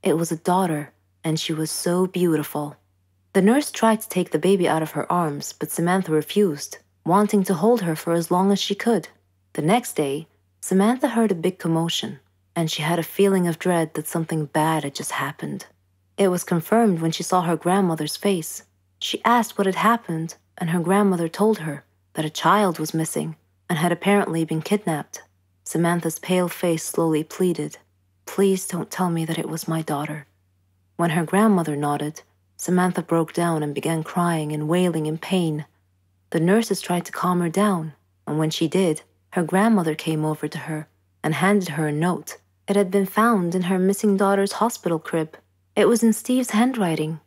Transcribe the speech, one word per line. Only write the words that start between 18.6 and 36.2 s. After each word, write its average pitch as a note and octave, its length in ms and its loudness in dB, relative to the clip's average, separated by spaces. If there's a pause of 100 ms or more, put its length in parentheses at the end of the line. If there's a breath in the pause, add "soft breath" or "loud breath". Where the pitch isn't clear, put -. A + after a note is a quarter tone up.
She - 260 -6
asked A#3 320 2
what G3 120 0
had F#3 80 -2
happened, F#3 580 0 (240)
and E3+ 120 -4
her F3 100 0
grandmother F3+ 480 2
told G#3+ 300 2
her D#3 260 -8 (300)
that D#3 100 -4
a D3+ 200 -6
child F#3 360 4
was D#3 120 -4
missing D#3+ 440 -4 (320)
and E3 100 -2
had F3 140 2
apparently E3+ 520 2
been D#3 180 -4
kidnapped. E3+ 600 -4 (400)
Samantha's E3+ 560 -2
pale F3+ 300 0
face E3+ 340 -2
slowly D#3+ 400 0
pleaded, D#3+ 560 -2 (460)
"Please F#3+ 420 2
don't - 240 -6
tell F3+ 200 -2
me E3 140 -2
that D#3+ 140 -4
it - 100 -6
was D#3+ 200 -8
my D#3+ 120 -2
daughter." D3+ 460 -6 (680)
When E3+ 140 0
her E3 140 0
grandmother F#3 520 2
nodded, D3 460 -4 (340)
Samantha F3+ 460 0
broke E3 300 0
down E3+ 300 0
and D3 100 -4
began D#3 300 -2
crying E3 480 -2
and D3+ 160 -4
wailing E3 400 2
in D#3 120 -4
pain. D#3+ 480 -2 (640)